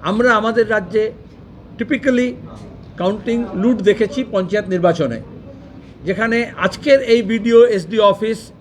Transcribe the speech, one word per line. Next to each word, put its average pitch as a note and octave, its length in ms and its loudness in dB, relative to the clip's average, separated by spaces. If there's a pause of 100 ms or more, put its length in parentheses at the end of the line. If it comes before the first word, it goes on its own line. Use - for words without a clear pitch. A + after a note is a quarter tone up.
আমরা A#3 200 2 (100)
আমাদের A3 260 2 (100)
রাজ্যে G#3 280 -2 (760)
typically B3 480 0 (720)
কাউন্টিং G#3+ 360 -2 (240)
লুট A#3 160 2 (120)
দেখেছি G#3+ 300 0 (140)
পঞ্চায়েত F#3+ 400 -2
নির্বাচনে, E3 460 0 (880)
যেখানে A3 300 0 (280)
আজকের C4+ 340 4 (140)
এই A#3 80 4 (100)
বিডিও, A3+ 280 4 (180)
এসডিও F#3 260 -2 (100)
অফিস A3 240 -4 (240)